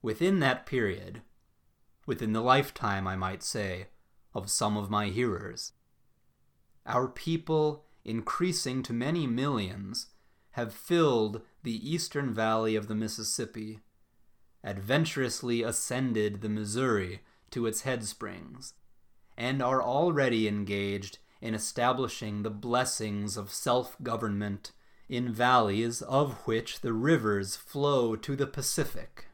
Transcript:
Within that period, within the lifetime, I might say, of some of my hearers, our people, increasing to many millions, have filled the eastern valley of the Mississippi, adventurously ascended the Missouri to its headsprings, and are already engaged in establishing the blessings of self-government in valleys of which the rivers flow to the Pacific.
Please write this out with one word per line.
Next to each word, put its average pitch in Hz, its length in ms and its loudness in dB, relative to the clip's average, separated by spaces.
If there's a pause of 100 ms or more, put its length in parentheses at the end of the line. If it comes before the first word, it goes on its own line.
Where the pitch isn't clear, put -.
Within 170 380 2
that 131 280 2
period, 98 560 -2 (800)
within 127 260 -2
the 110 100 2
lifetime, 113 640 2
I 95 80 -2
might 92 280 -4
say, 95 440 -4 (460)
of 101 180 -6
some 107 260 2
of 101 120 -4
my 104 180 2
hearers, 107 680 -4 (1120)
our 123 220 0
people, 156 800 0 (200)
increasing 127 760 -2
to 117 100 -4
many 147 320 0
millions, 107 840 -2 (440)
have 117 220 -4
filled 120 680 2 (220)
the 117 280 -4
eastern 143 420 -2
valley 110 420 2
of 104 120 0
the 110 80 -4
Mississippi, 110 840 -4 (840)
adventurously 120 1000 0
ascended 110 800 0
the 107 80 -2
Missouri 107 720 0 (300)
to 120 140 -2
its 110 160 0
headsprings, 107 920 -8 (600)
and 131 260 -2
are 131 200 4
already 135 680 4
engaged 101 680 -2 (240)
in 110 140 -4
establishing 117 880 0
the 107 60 -2
blessings 107 840 -2
of 101 160 -8
self-government 113 1200 -2 (380)
in 123 240 -2
valleys 117 680 4
of 135 300 2 (120)
which - 360 -2
the 120 120 -2
rivers 110 600 2
flow 139 600 2
to 135 200 -4
the 139 120 0
Pacific. - 880 -2